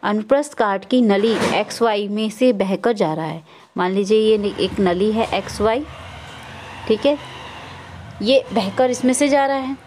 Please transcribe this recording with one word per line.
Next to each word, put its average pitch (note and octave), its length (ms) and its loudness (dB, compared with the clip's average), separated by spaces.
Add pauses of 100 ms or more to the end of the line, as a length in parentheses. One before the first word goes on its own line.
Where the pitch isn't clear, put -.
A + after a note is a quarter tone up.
अनुप्रस्थ G#3+ 520 0
काट G3 300 0
की B3+ 160 2
नली G#3+ 320 4
एक्स - 500 0
वाई G#3 260 0
में G#3+ 220 -2
से B3+ 220 4
बहकर G3 400 0
जा F#3 220 0
रहा D#3+ 120 -4
है। D#3+ 180 -8 (320)
मान F3+ 160 0
लीजिए G3+ 260 2
ये A3 200 4
नि-, G3+ 200 -4
एक - 220 -2
नली F#3+ 320 2
है A3 260 0
एक्स - 220 -8
वाई, A3+ 240 2 (1040)
ठीक A3 180 2
है, C#4+ 120 2 (1040)
ये B3+ 300 4
बहकर A3 380 0
इसमें B3 220 0
से C#4+ 160 2
जा C#4 180 4
रहा C#4 100 0
है। C4 200 -4 (100)